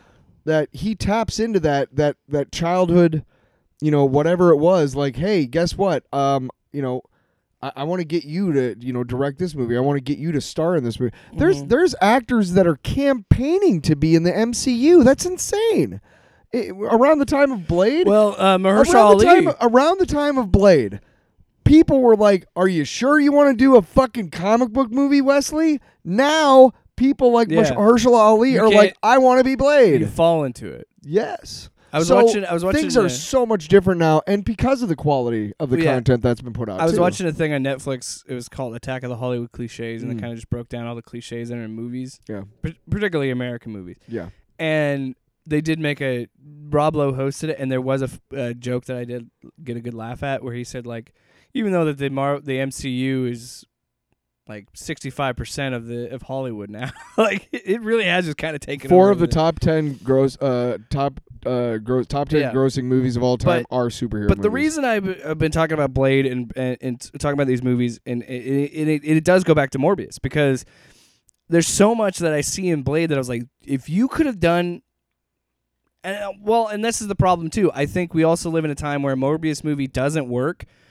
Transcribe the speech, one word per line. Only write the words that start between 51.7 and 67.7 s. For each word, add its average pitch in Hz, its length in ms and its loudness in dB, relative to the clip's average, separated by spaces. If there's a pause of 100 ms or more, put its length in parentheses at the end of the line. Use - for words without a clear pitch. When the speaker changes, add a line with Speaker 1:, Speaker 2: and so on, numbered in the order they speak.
Speaker 2:
though 170 120 2
that 143 140 -4
the 139 100 -4
Mar-, 139 300 -4
the 135 200 -6
M 135 120 -4
C 135 180 -10
U 127 360 -4
is, 120 400 -12 (800)
like, 104 260 -18
sixty-five 135 600 -8
percent 131 400 -8
of 117 100 -10
the, 120 280 -10
of 131 100 -14
Hollywood 120 480 -10
now, 123 200 -12 (120)
<laughs> - 140 -10
like, 196 340 -2
it, 240 140 -10
it 220 160 -2
really 220 240 -2
has 180 200 0
just 151 120 -6
kinda 156 200 -8
taken 139 320 -10
Speaker 1:
Four 180 140 8
Speaker 2:
over 196 80 6
Speaker 1:
of 185 80 0
the 170 80 2
Speaker 2:
the - 60 -4
Speaker 1:
top 160 260 0
ten 156 420 -2
gross, 131 400 0
uh, 123 360 -2 (120)
top, 139 300 -4 (260)
uh, 123 320 -2
gross, 123 300 -2
top 143 220 -4
ten 151 100 2
Speaker 2:
Yeah. 131 140 -2
Speaker 1:
grossing 131 320 0
movies 127 320 0
of 120 60 -2
all 123 140 2
time - 320 0
Speaker 2:
But 120 60 -8
Speaker 1:
are 123 140 -2
superhero 104 400 -2
Speaker 2:
but 196 120 0
the 202 80 2
Speaker 1:
movies. 262 140 -2
Speaker 2:
reason 311 220 -2
I've, 190 400 -4
I've 156 120 -6
been 156 140 0
talking 160 220 0
about 139 200 -2
Blade 135 320 2
and, 123 300 -6
and, 127 260 -4
and 123 200 -8
t-, - 80 -18 (100)
talking 147 140 -2
about 139 140 0
these 127 160 0
movies, 123 420 -2